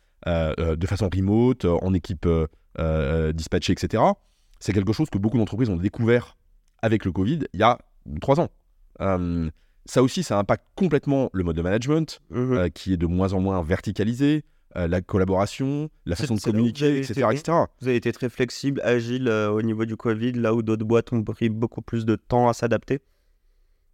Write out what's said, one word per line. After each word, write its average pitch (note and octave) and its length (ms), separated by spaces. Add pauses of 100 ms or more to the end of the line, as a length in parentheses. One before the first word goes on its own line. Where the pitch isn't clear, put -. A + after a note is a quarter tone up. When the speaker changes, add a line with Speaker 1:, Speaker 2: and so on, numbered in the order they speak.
(260)
Speaker 1:
euh, D#2+ 320
euh, E2 180
de E2+ 120
façon G2+ 280
remote, A2 500
euh, E2+ 180
en F#2+ 100
équipe, F2 320
euh, E2 220 (320)
euh, D#2+ 520
dispatchée, E2 420
et - 60
cetera. B2 380 (420)
C'est - 120
quelque G2 220
chose D#3 160
que - 80
beaucoup A2 200
d'entreprises A2 320
ont F2+ 60
découvert A2+ 640 (440)
avec A2 220
le F#2+ 80
covid G2+ 280 (140)
il F2 60
y G#2+ 40
a A#2+ 160 (420)
trois C#3 180
ans. E3+ 80 (540)
Euh, F2 480 (360)
ça - 160
aussi, D3 220
ça G2+ 160
impacte G#2 260 (100)
complètement C#3 580
le F#2+ 100
mode E2 140
de E2 40
management, B2 680
Speaker 2:
Mhm. B2 240
Speaker 1:
euh, F2+ 160
qui F#2+ 240
est F2+ 40
de E2+ 80
moins F2+ 280
en F#2+ 80
moins F#2+ 200
verticalisé, A#2 840 (320)
euh, F2 100
la F2+ 140
collaboration, G#2 880 (160)
la - 100
Speaker 2:
C'est, - 80
Speaker 1:
façon A2+ 120
de G2+ 40
Speaker 2:
c'est A2+ 140
là - 0
où A2+ 100
vous A#2 80
Speaker 1:
communiquer, C#3+ 160
Speaker 2:
avez C#3+ 120
Speaker 1:
et C3+ 40
cetera, B2+ 280
Speaker 2:
été, B2+ 40
Speaker 1:
et - 40
cetera. D#3 300 (120)
Speaker 2:
vous B2 80
avez A#2+ 80
été A2+ 160
très B2+ 160
flexible, C3 560
agile, B2 420
euh, G#2+ 240
au G#2+ 100
niveau A2+ 220
du A2 140
covid, A#2 340
là A#2 220
où A#2 100
d'autres A2 220
boîtes A2+ 260
ont A#2 120
pris A2 260
beaucoup A2+ 320
plus A2+ 240
de A2 100
temps A#2+ 320
à A#2 60
s'adapter ? A#2 480 (920)